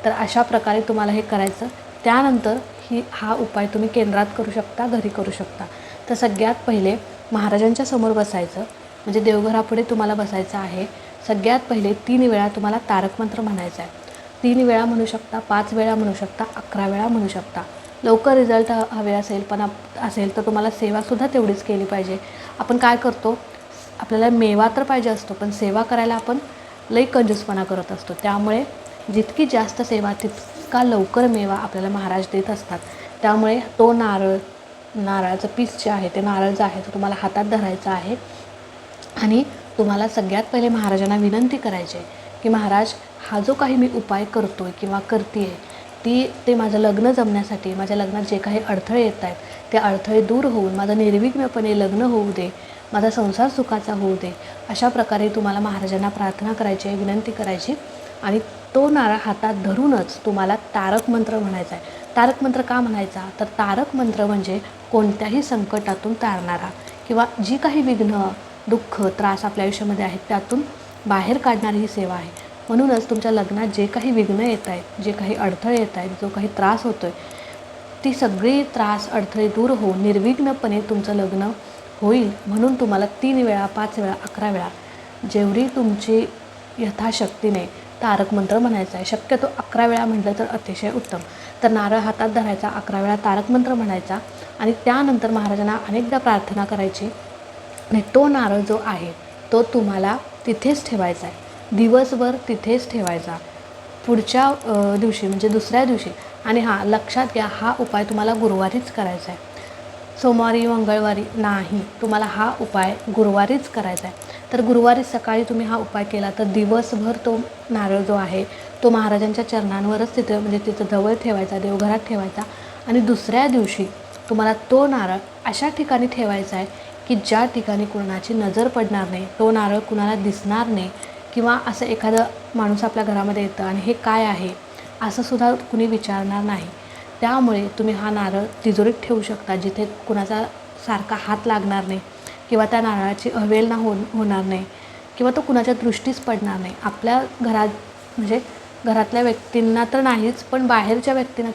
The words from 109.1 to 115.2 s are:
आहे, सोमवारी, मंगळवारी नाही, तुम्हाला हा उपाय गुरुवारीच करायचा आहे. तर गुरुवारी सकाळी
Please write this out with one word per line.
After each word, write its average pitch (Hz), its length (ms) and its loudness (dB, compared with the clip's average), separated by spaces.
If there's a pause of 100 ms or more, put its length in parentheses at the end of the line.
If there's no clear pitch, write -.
आहे, 175 60 -12 (840)
सोमवारी, 233 440 4
मंगळवारी 214 580 2 (100)
नाही, 202 460 0 (220)
तुम्हाला 214 240 0
हा 214 340 0
उपाय 202 360 0 (200)
गुरुवारीच 208 520 4
करायचा 185 400 -6
आहे. - 240 -14 (200)
तर 240 80 2
गुरुवारी 240 440 6
सकाळी 226 400 -2